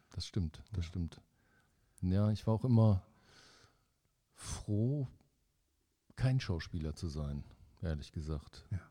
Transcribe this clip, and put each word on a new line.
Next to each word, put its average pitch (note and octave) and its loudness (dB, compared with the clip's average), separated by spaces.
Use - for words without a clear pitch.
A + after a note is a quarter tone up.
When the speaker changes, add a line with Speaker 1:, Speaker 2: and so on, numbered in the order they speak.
Speaker 1:
das - -8
stimmt, - -4
das F2 -4
Speaker 2:
Ja. E2 -12
Speaker 1:
stimmt. E2+ -6
Ja, G2 4
ich G#2+ -2
war A2 2
auch G#2+ -2
immer A2 8
froh, B2+ -2
kein C3 2
Schauspieler D#2+ -4
zu - -6
sein, C#2+ -6
ehrlich D#2 -6
gesagt. D#2 -8
Speaker 2:
Ja. F#2 -4